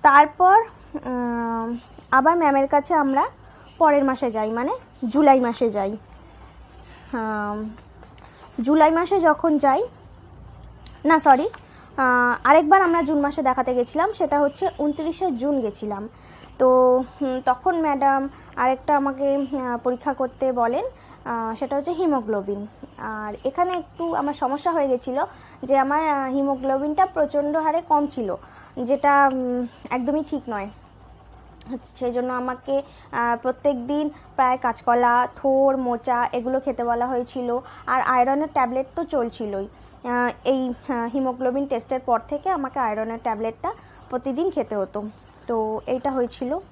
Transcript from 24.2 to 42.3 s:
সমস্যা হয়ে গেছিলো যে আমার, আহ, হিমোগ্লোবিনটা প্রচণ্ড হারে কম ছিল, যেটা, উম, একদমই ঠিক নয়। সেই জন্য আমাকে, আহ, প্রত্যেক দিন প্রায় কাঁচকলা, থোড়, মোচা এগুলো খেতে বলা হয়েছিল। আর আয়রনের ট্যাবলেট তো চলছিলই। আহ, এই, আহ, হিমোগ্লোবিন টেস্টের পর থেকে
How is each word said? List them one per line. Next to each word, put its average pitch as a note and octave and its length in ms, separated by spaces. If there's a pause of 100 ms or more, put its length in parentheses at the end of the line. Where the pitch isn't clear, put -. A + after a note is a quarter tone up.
সমস্যা D4 380
হয়ে C#4+ 160
গেছিলো C4 380 (360)
যে C4+ 160
আমার, D4 300
আহ, C4+ 220
হিমোগ্লোবিনটা C#4 760
প্রচণ্ড D4 500
হারে D#4+ 320
কম D4 180
ছিল, A3+ 280 (500)
যেটা, C#4 480
উম, B3 340 (240)
একদমই C4+ 400
ঠিক D4 180
নয়। G#3 200 (1300)
সেই B3 180
জন্য B3 200
আমাকে, B3+ 500 (300)
আহ, A#3+ 300
প্রত্যেক B3+ 440
দিন D4 220
প্রায় B3+ 500
কাঁচকলা, A#3+ 760
থোড়, C4+ 400
মোচা A#3+ 560
এগুলো B3+ 280
খেতে B3 240
বলা A#3+ 220
হয়েছিল। B3 520 (280)
আর B3+ 160
আয়রনের C4+ 500
ট্যাবলেট C4 340 (100)
তো E4+ 80
চলছিলই। G#3+ 640 (360)
আহ, B3 280 (120)
এই, B3+ 280 (160)
আহ, A#3 240
হিমোগ্লোবিন C4 540
টেস্টের C4 340
পর A#3 280
থেকে D4 220